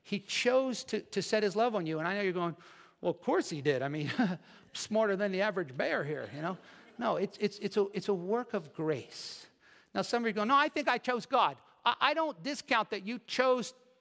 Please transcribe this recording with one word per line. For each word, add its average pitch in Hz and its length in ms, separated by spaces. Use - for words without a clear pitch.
he - 160
chose 254 680
to, 214 160
to - 200
set 214 220
his 190 120
love 220 200
on 175 100
you. 156 140
And 160 80
I 190 80
know 202 60
you're 190 120
going, 170 220
"Well, 180 100
of - 100
course 311 300
he 147 100
did. 131 220
I 139 40
mean, 147 240
<laughs> - 300
smarter 214 420
than 202 160
the 185 100
average 170 360
bear 254 260
here, 139 320
you 147 60
know?" 175 160
No, 233 200
it's, 190 220
it's, 208 200
it's - 180
a, 202 160
it's 190 140
a 208 60
work 214 420
of 160 180
grace. - 720
Now, 196 80
some 240 220
of 226 40
you 214 60
go, 208 120
"No, 269 100
I 302 140
think 302 180
I 240 100
chose 247 300
God." 180 300
I, 233 160
I 285 140
don't 294 260
discount 240 480
that 196 160
you 240 220
chose 254 480